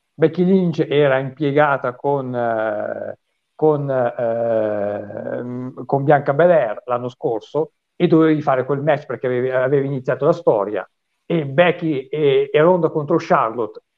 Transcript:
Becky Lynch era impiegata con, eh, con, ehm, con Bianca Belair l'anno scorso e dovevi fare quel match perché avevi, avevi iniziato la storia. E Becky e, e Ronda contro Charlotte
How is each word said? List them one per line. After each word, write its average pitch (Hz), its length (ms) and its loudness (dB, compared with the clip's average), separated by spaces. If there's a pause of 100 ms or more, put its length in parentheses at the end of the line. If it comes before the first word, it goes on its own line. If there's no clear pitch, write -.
(140)
Becky 165 300 2
Lynch 180 440 2
era 139 300 2
impiegata 139 760 0
con, 135 400 -4
eh, 110 840 -4 (360)
con, 143 360 0
ehm, 117 1900 -4
con 139 200 0
Bianca 143 300 2
Belair 151 520 2
l'anno 123 220 -4
scorso 135 640 -6 (240)
e 175 100 0
dovevi 160 360 4
fare 131 220 0
quel 139 180 -4
match 143 240 0
perché 127 200 -6
avevi, 127 240 -2
avevi 131 360 0
iniziato 135 380 -4
la 165 80 4
storia. 104 560 0 (360)
E 160 220 -4
Becky 160 600 0
e, 139 440 2
e 151 80 4
Ronda 165 300 4
contro 160 280 -2
Charlotte 117 640 -2 (160)